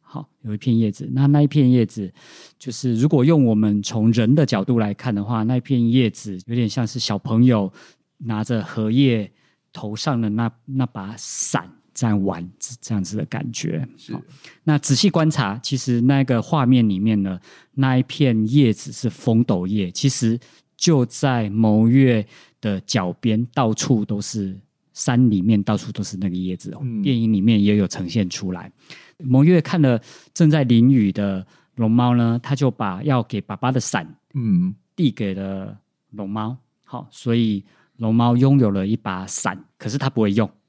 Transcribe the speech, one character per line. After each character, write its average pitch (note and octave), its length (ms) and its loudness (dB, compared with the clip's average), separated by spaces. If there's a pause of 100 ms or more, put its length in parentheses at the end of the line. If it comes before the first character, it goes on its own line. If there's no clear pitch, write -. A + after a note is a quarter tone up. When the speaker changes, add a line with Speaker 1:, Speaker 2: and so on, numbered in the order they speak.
Speaker 1:
好， - 280 -16 (120)
有 G#2+ 140 -8
一 - 20 -6
片 A2+ 200 0
叶 A2+ 140 2
子。 - 220 -10
那， C3+ 140 2
那 D3 160 6
一 D3 40 4
片 C#3+ 240 4
叶 B2 160 4
子， G2 260 -8 (460)
就 B2 140 -12
是 A#2+ 240 -4
如 B2+ 120 2
果 C#3+ 160 4
用 D3+ 200 4
我 A2+ 100 4
们 G#2 280 2
从 A2 280 0
人 A#2 240 4
的 D#3 100 4
角 G2+ 200 -2
度 A#2+ 140 0
来 G#2 140 -2
看 A2 220 -6
的 G2+ 80 -4
话， A2 220 -4
那 B2 140 0
一 - 20 -2
片 A#2+ 280 0
叶 A#2+ 220 4
子 G2 260 -12 (100)
有 A#2 80 -6
点 A#2+ 140 0
像 A#2 160 -4
是 A2 140 -8
小 G#2+ 200 -4
朋 A2+ 260 2
友 G#2+ 280 2 (460)
拿 A2+ 240 -6
着 A2+ 200 -4
荷 G#2+ 280 -4
叶 A#2 400 2 (420)
头 G#2 220 -12
上 B2 240 -4
的 A2 120 -2
那， A2+ 200 -2 (140)
那 C3 220 -4
把 G2+ 320 -12
伞 - 520 -8 (220)
在 A2+ 220 -2
玩， F2+ 340 -4 (320)
这 - 140 -8
样 G2 100 -4
子 G#2 120 -10
的 G#2+ 100 -6
感 - 260 -10
觉。 - 340 -6 (120)
Speaker 2:
是。 - 160 -14
Speaker 1:
好， - 80 -10 (420)
那 D3+ 140 2
仔 C#3 160 -2
细 F#3+ 160 2
观 D#3+ 200 0
察， G#2+ 320 -4
其 - 140 -6
实 A#2+ 240 -2
那 C3+ 240 4
个 B2 160 0
画 C#3+ 240 0
面 A#2+ 240 4
里 F#2+ 100 -2
面 G#2+ 240 0
呢， F#2+ 160 -4 (340)
那 C3 260 0
一 B2+ 40 2
片 A#2 480 0
叶 C3 220 4
子 - 180 -6
是 A#2+ 200 -4
风 A#2 340 0
斗 F2+ 220 -2
叶， G2 240 -2
其 - 180 -2
实 A#2 300 -2 (400)
就 D3 260 2
在 A#2+ 460 -2
谋 A2 380 4
月 B2 380 4 (340)
的 A2+ 220 -4
脚 - 320 -4
边， A#2+ 380 -2
到 A2+ 220 0
处 A2+ 280 0
都 G#2 160 -6
是， G2 400 -6 (360)
山 B2 360 2
里 G2 120 0
面 G#2 200 2
到 G#2 140 -2
处 - 160 -8
都 G#2 100 -8
是 G2 140 -10
那 F#2+ 140 -4
个 F2 40 -6
叶 F#2 220 -6
子 - 160 -14
哦。 - 100 -16
Speaker 2:
嗯。 A2+ 200 -6
Speaker 1:
电 A#2+ 160 0
影 A2+ 120 0
里 G2+ 120 2
面 G#2+ 200 4
也 G#2 140 4
有 G2+ 100 2
呈 F#2 220 -8
现 G2 220 -2
出 F#2 220 -8
来。 F2 200 -12 (460)
谋 C3 260 2
月 F3 160 6
看 E3+ 200 -2
了 B2 200 4 (320)
正 D#3+ 180 4
在 D3 140 2
淋 A#2+ 260 6
雨 G#2+ 220 4
的 G2 340 -4 (280)
龙 A2+ 160 -2
猫 B2 260 2
呢， A#2 260 0
他 C#3+ 120 -4
就 C3 160 0
把 G2 320 -6
要 C3 200 0
给 G#2+ 200 -6
爸 - 120 -12
爸 B2 160 -2
的 C3 80 0
伞 G2 280 -4 (260)
Speaker 2:
嗯。 G2 420 0 (200)
Speaker 1:
递 D3+ 160 0
给 G2 240 -6
了 G2 440 -10 (340)
龙 G2+ 160 -12
猫。 A2 280 -6 (280)
好， - 260 -14
所 - 240 -4
以 A2 300 0 (320)
龙 A2+ 180 -2
猫 A#2+ 220 4
拥 C3+ 220 4
有 A#2 120 4
了 G2 160 -2
一 G#2+ 80 0
把 F#2+ 320 -8
伞， - 380 -4 (140)
可 - 100 -10
是 A2+ 80 -6
他 C3+ 140 -2
不 A#2 100 -4
会 G#2 120 2
用。 G#2 160 0 (200)